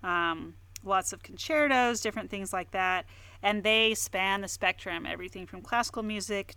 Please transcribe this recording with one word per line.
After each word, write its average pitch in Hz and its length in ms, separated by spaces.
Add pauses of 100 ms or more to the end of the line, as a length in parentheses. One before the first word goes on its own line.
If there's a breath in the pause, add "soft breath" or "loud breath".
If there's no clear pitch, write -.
um, 170 540 (280)
lots 190 300
of - 80
concertos, 262 800
different 214 300
things 196 200
like 180 200
that. 185 340 (380 loud breath)
And 208 180
they 220 320
span 196 480
the 196 60
spectrum, 185 580
everything 180 400
from 185 160
classical 233 400
music 208 560